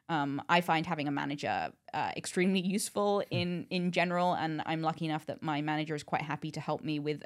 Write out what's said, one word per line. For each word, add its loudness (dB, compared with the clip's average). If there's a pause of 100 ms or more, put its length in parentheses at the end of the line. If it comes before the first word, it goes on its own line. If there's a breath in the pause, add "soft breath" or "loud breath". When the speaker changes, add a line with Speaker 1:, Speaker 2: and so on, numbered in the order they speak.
Speaker 1:
Um, 0
I 8
find 2
having -2
a 0
manager, -2 (220)
uh, -2
extremely 2
useful 0 (120)
Speaker 2:
Hmm. 0
Speaker 1:
in, -2
in 2
general, 4
and 0
I'm 0
lucky 0
enough -2
that -6
my 0
manager 0
is -6
quite -2
happy -4
to -8
help -2
me -2
with -2